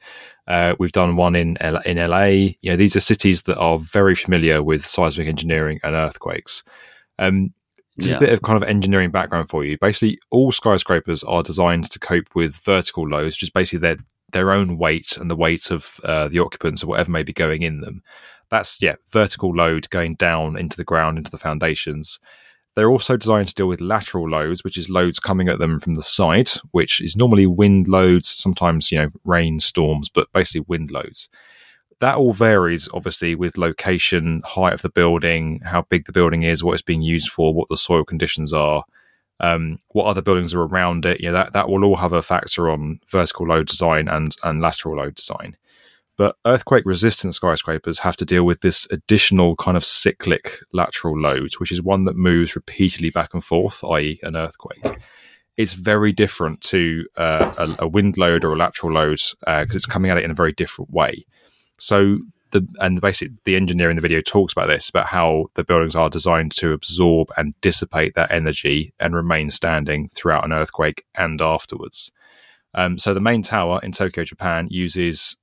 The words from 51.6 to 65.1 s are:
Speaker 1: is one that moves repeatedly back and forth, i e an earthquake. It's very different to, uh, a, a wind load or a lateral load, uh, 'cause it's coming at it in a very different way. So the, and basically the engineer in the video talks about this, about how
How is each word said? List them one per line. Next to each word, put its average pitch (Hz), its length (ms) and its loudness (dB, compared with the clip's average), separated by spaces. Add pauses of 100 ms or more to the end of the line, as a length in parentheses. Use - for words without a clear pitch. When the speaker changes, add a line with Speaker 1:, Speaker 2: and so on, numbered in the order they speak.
Speaker 1:
is 90 120 -2
one 95 220 2
that 92 120 0
moves 87 400 2
repeatedly - 540 -2
back - 240 -4
and 85 100 -6
forth, 92 400 -2
i 78 160 0
e 76 220 -4
an 82 120 -10
earthquake. - 640 -10 (600)
It's 98 160 -2
very 104 380 2
different 90 500 0
to, 82 440 0 (120)
uh, 80 340 0 (260)
a, - 60 -4
a 82 40 -2
wind 98 280 2
load 85 280 2
or 78 100 0
a - 20 -2
lateral 82 380 -2
load, 78 260 2 (260)
uh, 76 200 0
'cause 107 100 -6
it's - 100 -2
coming 92 240 0
at 87 60 2
it 85 80 0
in 85 60 -4
a 80 40 -6
very 80 180 0
different - 380 -8
way. 76 340 -2 (540)
So 101 420 2 (320)
the, 95 140 2 (140)
and 92 220 0
basically 101 420 -2
the 95 100 2
engineer 87 360 2
in 82 60 0
the 80 60 -2
video 80 200 2
talks 98 320 2
about 90 140 0
this, 76 200 0
about - 200 0
how 80 440 0